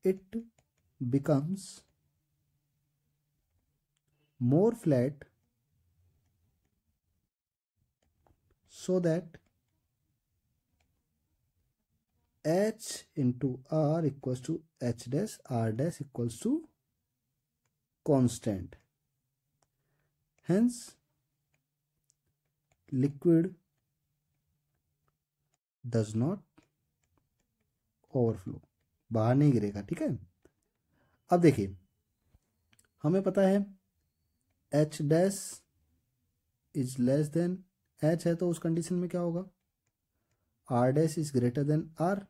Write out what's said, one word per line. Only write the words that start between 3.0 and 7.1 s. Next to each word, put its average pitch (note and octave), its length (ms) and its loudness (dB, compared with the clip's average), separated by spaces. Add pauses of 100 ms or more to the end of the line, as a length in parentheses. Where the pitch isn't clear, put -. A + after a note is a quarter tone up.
more D#3 340 4
flat, C#3+ 400 0 (3500)